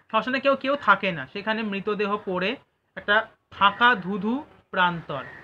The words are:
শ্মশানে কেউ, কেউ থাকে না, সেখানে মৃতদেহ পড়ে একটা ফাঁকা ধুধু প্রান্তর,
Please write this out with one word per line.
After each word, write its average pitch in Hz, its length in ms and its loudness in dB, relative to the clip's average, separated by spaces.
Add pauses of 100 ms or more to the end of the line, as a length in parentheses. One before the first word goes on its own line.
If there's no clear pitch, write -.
শ্মশানে 254 300 0
কেউ, 277 160 2
কেউ 269 200 -2
থাকে 202 360 2
না, 143 220 -8
সেখানে 214 300 -4
মৃতদেহ 202 640 -4
পড়ে 185 300 -2 (400)
একটা 208 320 0 (240)
ফাঁকা 220 440 4
ধুধু 208 500 -4 (260)
প্রান্তর, 170 520 -2 (200)